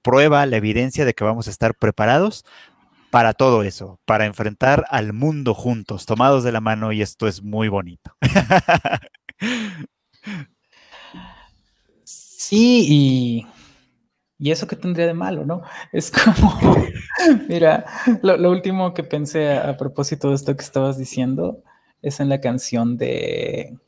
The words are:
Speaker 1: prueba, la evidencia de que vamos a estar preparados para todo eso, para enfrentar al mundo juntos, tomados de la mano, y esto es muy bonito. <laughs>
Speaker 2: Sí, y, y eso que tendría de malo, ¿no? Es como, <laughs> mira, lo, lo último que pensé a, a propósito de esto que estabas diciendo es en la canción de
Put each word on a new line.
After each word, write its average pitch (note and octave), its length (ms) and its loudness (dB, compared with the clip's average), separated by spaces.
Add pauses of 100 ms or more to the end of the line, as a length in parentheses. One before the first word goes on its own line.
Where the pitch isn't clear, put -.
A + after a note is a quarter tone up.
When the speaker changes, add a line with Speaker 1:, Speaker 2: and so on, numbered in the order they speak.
Speaker 1:
prueba, C#3+ 460 4
la B2 100 0
evidencia A2+ 480 -2
de B2 80 2
que - 120 -4
vamos A2 220 -2
a G#2+ 40 -10
estar A2+ 240 -2
preparados B2 720 0 (640)
para A#2 240 4
todo B2 300 4
eso, F#2+ 420 -12
para G#2+ 180 2
enfrentar G#2+ 640 0
al G#2+ 240 -4
mundo C#3 400 -2
juntos, A2 540 -6
tomados B2+ 360 2
de A#2+ 100 -2
la A2+ 100 -2
mano, A2 300 -2
y G#2+ 100 -2
esto G#2+ 260 -4
es F#2 140 -8
muy G#2+ 260 -4
bonito. F#2 440 -8 (100)
<laughs> F3+ 1700 -2 (2250)
Speaker 2:
Sí, A3+ 840 2
y, C3 580 4 (920)
y C#3+ 120 -2
eso E3 160 -2
que - 100 -10
tendría E3+ 300 -2
de E3+ 60 0
malo, F3 320 -6
¿no? E3+ 160 -4 (320)
Es - 180 -4
como, - 480 4 (440)
<laughs> D#4+ 460 2
mira, D#3+ 360 2 (380)
lo, F#3 160 4
lo F3+ 120 4
último F#3 440 -2
que E3+ 80 -6
pensé D3 480 -2
a, C#3 180 0
a C3+ 80 -4
propósito C#3+ 540 -4
de C#3 60 2
esto C#3 200 -2
que C#3+ 80 -14
estabas C3+ 320 -2
diciendo C3 680 -4 (380)
es C#3+ 200 -8
en C#3 100 0
la C#3 100 0
canción A#2+ 560 -2
de A#2 800 -6 (120)